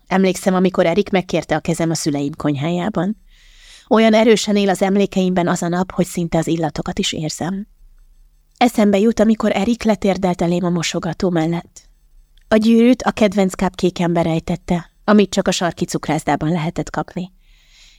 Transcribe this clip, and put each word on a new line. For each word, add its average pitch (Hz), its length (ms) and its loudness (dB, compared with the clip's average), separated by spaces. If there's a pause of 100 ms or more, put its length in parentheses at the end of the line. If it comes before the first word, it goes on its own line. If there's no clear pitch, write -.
Emlékszem, 190 480 0
amikor 185 320 2
Erik 185 240 0
megkérte 170 460 -2
a 151 40 -2
kezem 165 300 -2
a 160 40 0
szüleim 143 420 -4
konyhájában. 170 800 -2 (720)
Olyan 220 260 4
erősen 214 420 4
él 202 120 2
az 180 140 0
emlékeimben 185 680 0
az - 140 -2
a 175 60 -2
nap, 180 240 -2
hogy 175 140 0
szinte 170 320 -2
az 160 80 0
illatokat 165 520 -4
is 196 140 -2
érzem. 170 540 -6 (880)
Eszembe 208 420 2
jut, 220 220 2
amikor 214 320 2
Erik 208 300 -2
letérdelt 190 600 0
elém 175 220 0
a 170 60 0
mosogató 170 600 -4
mellett. 170 580 -4 (600)
A 214 80 2
gyűrűt 226 460 4
a 202 80 0
kedvenc 190 440 0
cupcake-embe 175 680 -2
rejtette, 165 680 -4 (140)
amit 202 260 4
csak - 180 -2
a - 20 0
sarki 175 340 -4
cukrászdában 156 680 -2
lehetett 165 400 -4
kapni. - 420 -8 (680)